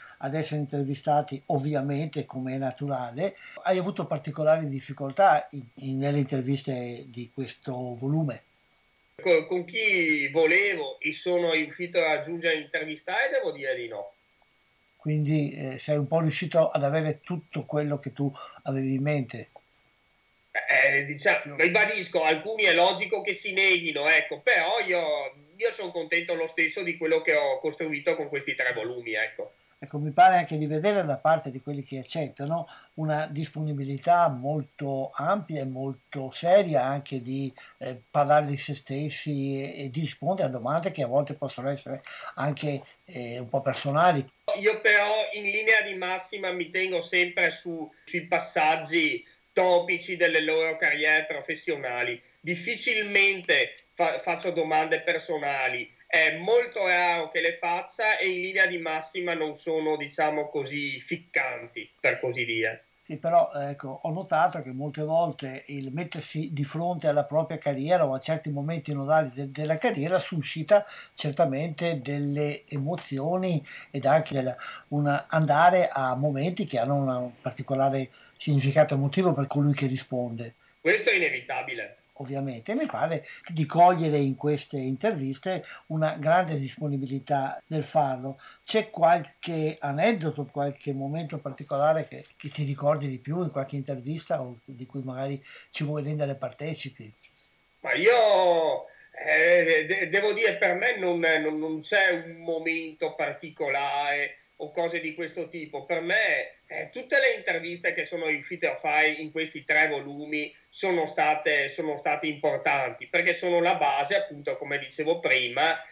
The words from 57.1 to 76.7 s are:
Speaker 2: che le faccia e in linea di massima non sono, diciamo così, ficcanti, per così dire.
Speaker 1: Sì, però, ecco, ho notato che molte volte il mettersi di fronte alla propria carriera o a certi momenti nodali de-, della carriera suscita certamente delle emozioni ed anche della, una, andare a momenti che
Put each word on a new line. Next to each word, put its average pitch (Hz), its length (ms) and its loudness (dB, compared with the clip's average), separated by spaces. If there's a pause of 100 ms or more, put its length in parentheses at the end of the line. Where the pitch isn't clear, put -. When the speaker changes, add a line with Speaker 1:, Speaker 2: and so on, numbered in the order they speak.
Speaker 2:
che 170 120 -2
le 170 120 2
faccia 185 640 0
e 190 100 -2
in 180 120 -2
linea 190 260 2
di 175 120 -2
massima 165 560 -4
non 151 220 -4
sono, 156 400 -2
diciamo 151 520 -2
così, 139 520 -4
ficcanti, 123 1000 -6
per 123 220 0
così 120 240 -2
dire. 113 400 -2 (180)
Speaker 1:
Sì, 151 140 -10
però, 170 360 4
ecco, 143 500 -8
ho 165 80 -4
notato 165 520 0
che 131 80 -12
molte 143 320 -6
volte 151 640 -2
il 139 260 -8
mettersi 156 600 -6
di 143 100 -2
fronte 165 460 -2
alla 147 160 4
propria 156 340 -2
carriera 147 480 2
o 131 80 0
a 131 60 -4
certi 156 300 -2
momenti 147 420 -4
nodali 143 420 2
de-, 139 160 -8
della 151 280 -2
carriera 175 420 0
suscita 175 640 2 (280)
certamente 156 840 0
delle 143 680 -2
emozioni 156 1000 -2 (240)
ed 139 160 -2
anche 151 260 4
della, 127 240 -2 (320)
una, 143 400 2
andare 160 640 6
a 131 240 0
momenti 147 520 0
che 127 120 -2